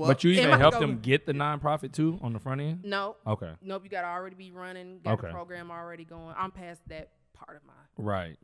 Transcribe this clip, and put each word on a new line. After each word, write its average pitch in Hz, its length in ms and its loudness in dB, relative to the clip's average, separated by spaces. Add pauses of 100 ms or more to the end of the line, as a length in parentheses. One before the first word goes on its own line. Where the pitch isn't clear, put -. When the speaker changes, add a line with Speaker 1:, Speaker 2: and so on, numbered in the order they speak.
Speaker 1:
up. 156 60 4
Speaker 2:
But - 160 6
you 175 60 8
Speaker 3:
It 185 80 6
Speaker 2:
even 254 140 6
Speaker 3:
might - 80 8
Speaker 2:
help 151 140 10
Speaker 3:
go - 60 2
Speaker 2:
them 131 220 0
get 127 240 2
the 151 80 0
nonprofit 147 580 -2
too 160 300 0
on 120 100 -4
the 113 60 -4
front 135 240 -6
end? 160 220 -4
Speaker 3:
No. 202 320 -4 (100)
Speaker 2:
Okay. 107 340 -2
Speaker 3:
Nope, 190 240 -10
you 196 60 -18
gotta 180 180 -6
already 185 280 -8
be 185 140 -18
running, 180 500 -14
got 110 180 0
Speaker 2:
Okay. 90 100 -8
Speaker 3:
a - 20 -8
program 175 400 -12
already 170 360 -12
going. 165 320 -16
I'm 190 140 -4
past 175 360 -16
that 156 220 -16 (240)
part - 240 -20
of 147 80 -20
my 131 80 -20 (240)
Speaker 2:
Right, 92 460 -6